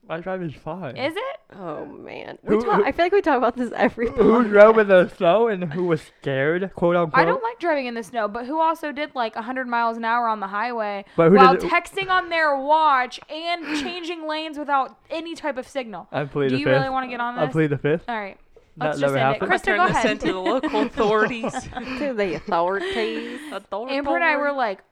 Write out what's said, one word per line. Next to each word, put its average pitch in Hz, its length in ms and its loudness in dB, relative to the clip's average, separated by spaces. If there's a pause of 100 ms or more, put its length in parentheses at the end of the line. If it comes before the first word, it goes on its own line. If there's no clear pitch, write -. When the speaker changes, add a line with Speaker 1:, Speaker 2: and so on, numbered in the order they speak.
Speaker 1:
My 165 120 -8
driving's 175 340 -6
fine. 156 420 -10
Speaker 2:
Is 294 200 -4
it? 523 200 -6 (220)
Speaker 3:
Oh, 156 260 -10
man. - 600 -14
We - 100 0
Speaker 1:
Who, - 80 2
Speaker 3:
talk, 415 140 0
Speaker 1:
who, 294 80 4
Speaker 3:
I 269 80 -2
feel 339 140 0
like 359 60 0
we 403 80 4
talk 302 180 2
about 240 180 0
this 240 180 -4
every - 340 0
Speaker 1:
who 554 60 -8 (300)
Speaker 3:
podcast. 214 60 -2
Speaker 1:
drove 214 280 10
in 208 80 6
the 185 300 6
snow 202 320 4
and 180 240 -4
who 175 140 -4
was 165 140 0 (200)
scared, 151 560 -2
quote 175 180 2
unquote? 175 260 2
Speaker 2:
I 311 40 6
don't 480 180 0
like 466 160 -6
driving 302 280 -2
in 240 80 -8
the 226 100 -8
snow, 208 240 -4
but 233 180 -8
who 311 140 -4
also 320 320 -2
did, 302 240 -8
like, 226 180 -4
a 226 80 -8
hundred 254 240 -6
miles 233 300 -2
an 233 80 -8
hour 233 240 0
on 220 100 -2
the 196 80 -6
highway 208 580 -4 (120)
Speaker 1:
But 165 140 6
who 190 80 10
Speaker 2:
while 262 160 10
Speaker 1:
did - 100 -2
it? - 80 -2
Speaker 2:
texting 359 360 -2
on 370 200 2
their 320 280 2
watch 277 600 2 (100)
and 339 360 -6 (180)
changing 339 460 -8
lanes 311 320 -6
without 269 360 -2 (140)
any 330 240 -8
type 277 240 -6
of 247 80 -10
signal? 226 460 -10
Speaker 1:
I 135 100 -2
plead 139 280 -2
Speaker 2:
Do 127 40 0
Speaker 1:
the 135 60 0
Speaker 2:
you - 60 -2
Speaker 1:
fifth. 131 120 4
Speaker 2:
really - 120 0
wanna - 180 -4
get 247 100 -8
on 240 180 -4
Speaker 1:
I 190 100 0
Speaker 2:
this? - 60 -6
Speaker 1:
plead 156 180 2
the 139 80 -2
fifth. 151 300 0
Speaker 2:
All - 80 -6
right. 101 220 -10 (380)
Speaker 1:
That - 140 -8
Speaker 2:
Let's 147 100 -4
Speaker 1:
never 139 160 2
Speaker 2:
just 135 80 2
end 135 120 2
it. - 40 -6
Speaker 1:
happened. - 100 -2
Speaker 2:
Krista, 370 140 0
Speaker 4:
Turn 392 140 0
Speaker 2:
go 359 100 4
Speaker 4:
this - 80 0
Speaker 2:
ahead. - 160 0
Speaker 4:
into 214 200 -4
the 185 60 -4
local 240 440 -2
authorities. 226 680 0
Speaker 3:
<laughs> - 160 -8 (300)
To 277 160 -4
the 202 200 -2
authorities. 226 1040 -4 (120)
Speaker 4:
Authority. 220 440 -8
Speaker 2:
Amber 277 180 -2
and 349 100 0
I 311 120 2
were 285 160 -2
like 233 400 -4